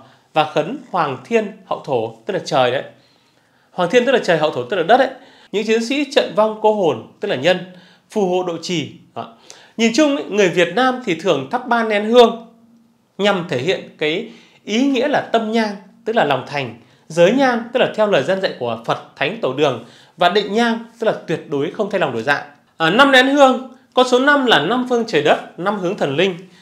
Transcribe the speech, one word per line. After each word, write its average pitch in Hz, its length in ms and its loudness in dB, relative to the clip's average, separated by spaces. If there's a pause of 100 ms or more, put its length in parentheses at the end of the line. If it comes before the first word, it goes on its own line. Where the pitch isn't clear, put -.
(340)
và 156 100 2
khấn 160 340 -4 (120)
Hoàng 147 340 -2
Thiên 220 280 -2 (140)
Hậu - 180 -8
Thổ, 113 320 -4 (100)
tức 202 80 -4
là 170 100 -4
trời 131 260 2
đấy. 131 120 -4 (920)
Hoàng 175 180 -2
Thiên 240 160 2
tức 269 60 2
là 240 120 4
trời, 170 140 2
Hậu 151 120 2
Thổ 123 140 -4
tức 208 120 -6
là 175 60 0
đất 165 180 4
ấy. - 100 2 (420)
Những 208 140 -2
chiến 226 180 2
sĩ 277 280 -2
trận - 240 2
vong 214 260 0
cô 214 120 4
hồn, 151 320 -2 (140)
tức 208 80 -6
là 175 80 -2
nhân, 170 220 0 (520)
phù 202 180 -2
hộ 180 140 0
độ 170 200 -6
trì. 143 300 -6 (220)
Đó. 117 200 -12 (420)
Nhìn 226 180 2
chung 294 220 2
ấy, - 80 -8
người 190 240 2
Việt 170 260 0
Nam 247 300 0
thì 175 100 -2
thường 151 360 -2
thắp 240 180 -6
ba 233 140 0
nén 214 220 -2
hương 226 420 4 (720)
nhằm 190 300 0
thể 135 100 -2
hiện 175 400 -4
cái 165 320 -4 (340)
ý 233 220 0
nghĩa 269 220 0
là 247 120 0 (120)
tâm 220 200 0
nhang, 214 240 -2 (280)
tức 226 120 -4
là 196 80 4
lòng 131 220 0
thành, 135 340 -8 (280)
giới 170 240 4
nhang, 254 300 2 (100)
tức 247 80 0
là 170 160 2
theo 214 100 2
lời 180 160 2
dân 185 180 -2
dạy 185 180 -4
của 117 260 -6
Phật, - 320 -6
Thánh, 165 240 -2
Tổ 127 140 -2
Đường, 135 300 0 (320)
và 175 120 2
định 196 260 0
nhang, 233 300 0 (140)
tức 226 80 -6
là 185 80 2 (120)
tuyệt - 240 -6
đối 147 200 -2
không 202 200 -6
thay 196 100 -2
lòng 147 120 0
đổi 113 100 -6
dạ. 139 220 -2 (320)
À, 160 140 0
năm 269 220 4
nén 262 140 6
hương, 269 480 4 (200)
con 254 140 4
số 254 100 4
năm 277 280 2
là 190 120 4
năm 233 300 0
phương 233 180 0
trời - 160 0
đất, - 360 0
năm 202 200 -4
hướng 180 180 -4
thần 143 200 -2
linh. 180 220 0 (240)